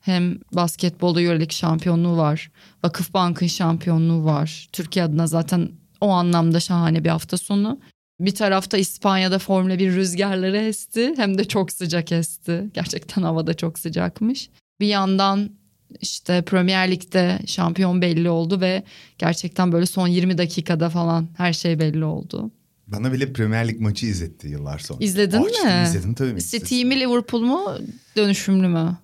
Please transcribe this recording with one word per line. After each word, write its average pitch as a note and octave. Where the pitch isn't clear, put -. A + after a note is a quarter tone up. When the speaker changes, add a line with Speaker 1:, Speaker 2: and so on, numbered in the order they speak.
Speaker 1:
Hem F3+
basketbolda F3
Euroleague E3
şampiyonluğu E3+
var. D#3
Vakıfbank'ın F3
şampiyonluğu E3
var. D#3
Türkiye F3
adına D#3+
zaten E3
o G#3+
anlamda E3+
şahane E3+
bir E3
hafta E3
sonu. G3+
Bir G3
tarafta G3
İspanya'da F#3+
Formula F#3
bir F#3
rüzgarları F#3+
esti. A3
Hem G3
de G#3
çok G3+
sıcak E3+
esti. E3+
Gerçekten -
havada E3
çok E3
sıcakmış. F3
Bir G#3
yandan G3
işte -
Premier F#3
Lig'de F#3
şampiyon F3+
belli E3+
oldu E3+
ve F#3
gerçekten F3
böyle E3+
son F#3
yirmi F3
dakikada E3+
falan E3
her F3
şey E3
belli D#3
oldu. -
Speaker 2:
Bana G#2+
bile C3
Premier A2+
Lig A2+
maçı G#2+
izletti E2+
yıllar C#2+
sonra. C3
Speaker 1:
İzledin G3
Speaker 2:
Açtım, A4
Speaker 1:
mi? F3+
Speaker 2:
izledim A2+
tabii. B2
Speaker 1:
City B3
mi, C4+
Liverpool A#3+
mu, C#4+
dönüşümlü G3
mü? E3+